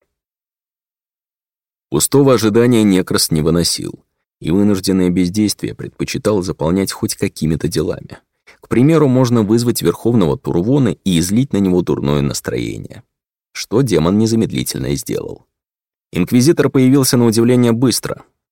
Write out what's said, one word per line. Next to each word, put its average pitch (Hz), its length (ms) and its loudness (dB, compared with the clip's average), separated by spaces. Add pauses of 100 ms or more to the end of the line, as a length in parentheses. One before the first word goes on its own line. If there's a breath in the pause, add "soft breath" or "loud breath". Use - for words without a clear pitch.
(1900)
Пустого 135 460 4
ожидания 110 480 4
Некрос 95 480 0
не 78 100 0
выносил, 80 640 -2 (360)
и - 100 -6
вынужденное 95 580 0
бездействие 92 680 -2
предпочитал - 680 -4
заполнять 90 500 -2
хоть - 220 -6
какими-то 80 520 -4
делами. - 520 -6 (440 soft breath)
К - 60 -20
примеру, 147 400 2
можно 123 340 2
вызвать 117 400 0
Верховного 85 560 0
Турвона 107 680 -2
и 90 140 0
излить 101 340 -2
на 98 60 -2
него 90 240 2
дурное 71 400 -2
настроение. 58 800 -6 (500)
Что - 300 -2
демон 92 360 2
незамедлительно 107 680 -2
и 69 100 -4
сделал. - 500 -10 (640)
Инквизитор 123 580 2
появился 131 460 2
на 120 100 4
удивление 117 460 2
быстро. - 500 -2 (300)